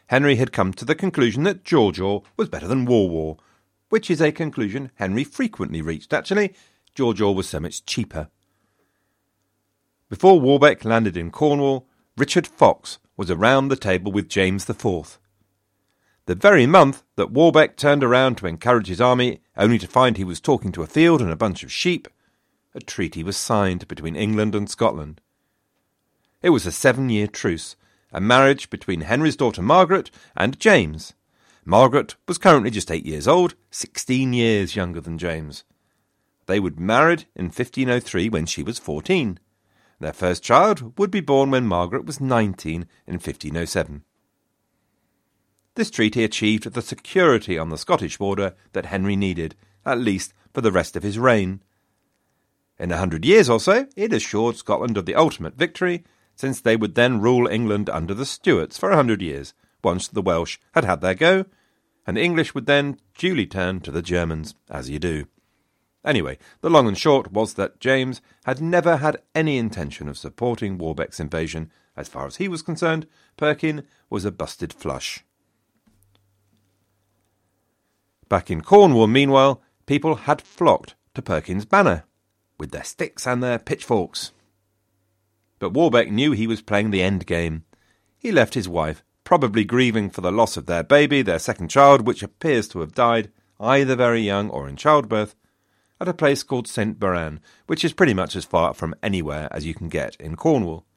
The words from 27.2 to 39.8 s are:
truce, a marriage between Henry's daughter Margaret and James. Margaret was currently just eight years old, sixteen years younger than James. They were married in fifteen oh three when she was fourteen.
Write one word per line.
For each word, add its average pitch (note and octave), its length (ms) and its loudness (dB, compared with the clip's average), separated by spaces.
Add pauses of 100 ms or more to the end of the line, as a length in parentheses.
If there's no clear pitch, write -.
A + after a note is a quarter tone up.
truce, - 480 -6 (360)
a D#2+ 100 -6
marriage C3+ 480 4
between F#2 320 -6
Henry's C3 340 0
daughter A2 280 -2
Margaret E3+ 480 4 (240)
and B2 240 -2
James. F2 540 2 (520)
Margaret A#2+ 500 4 (120)
was F3 100 -6
currently C3+ 320 6
just G#2 220 -4
eight E2 140 -6
years D2+ 220 -6
old, E3+ 280 4 (160)
sixteen B2+ 640 -4
years A2+ 420 0
younger F2 260 -6
than E2 160 -10
James. D#2+ 460 -8 (840)
They G2 140 0
were F2+ 160 -2
married C3 500 0 (100)
in F2+ 140 -6
fifteen B2+ 400 -4
oh B2 100 2
three G2 300 -4
when E2 160 -2
she D#2 180 -6
was A2+ 160 -8
fourteen. F#2+ 600 -2 (600)